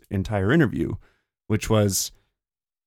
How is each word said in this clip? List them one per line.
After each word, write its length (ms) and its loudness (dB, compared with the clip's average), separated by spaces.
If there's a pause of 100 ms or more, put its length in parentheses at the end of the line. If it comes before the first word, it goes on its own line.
(100)
entire 420 -2
interview, 420 2 (520)
which 240 -2
was, 420 0 (720)